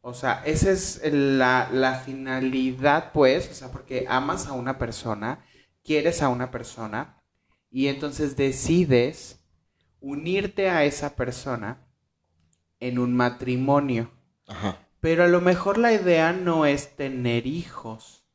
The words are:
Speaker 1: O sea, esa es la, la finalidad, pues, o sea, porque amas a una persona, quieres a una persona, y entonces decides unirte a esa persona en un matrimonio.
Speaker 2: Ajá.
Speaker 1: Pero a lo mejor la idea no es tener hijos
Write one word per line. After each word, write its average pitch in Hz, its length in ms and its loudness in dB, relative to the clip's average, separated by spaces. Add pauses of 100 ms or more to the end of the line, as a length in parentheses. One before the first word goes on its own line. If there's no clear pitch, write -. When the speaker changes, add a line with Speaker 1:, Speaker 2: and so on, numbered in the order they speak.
Speaker 1:
O 123 120 -14
sea, 123 320 -2
esa 156 240 2
es - 300 -2 (120)
la, 131 600 4
la 131 220 2
finalidad, 131 1160 -2
pues, 147 380 4
o - 40 -18
sea, 127 160 -16
porque - 380 -8
amas 143 380 -2
a 147 60 -10
una 127 260 -6
persona, 113 680 -6 (400)
quieres 151 380 0
a 135 80 2
una 123 200 -4
persona, 113 720 -10 (480)
y 135 180 0
entonces 139 460 -4
decides 135 1040 2 (600)
unirte 185 680 -2
a 160 140 4
esa 147 320 -2
persona 123 680 -6 (920)
en 123 180 -4
un 123 160 0
matrimonio. 123 960 0 (360)
Speaker 2:
Ajá. 98 320 -8 (220)
Speaker 1:
Pero 165 240 4
a 175 40 6
lo 175 140 6
mejor 185 340 2
la 233 160 4
idea 175 400 4
no 175 320 0
es 143 320 0
tener 123 500 -2
hijos 131 760 -10 (100)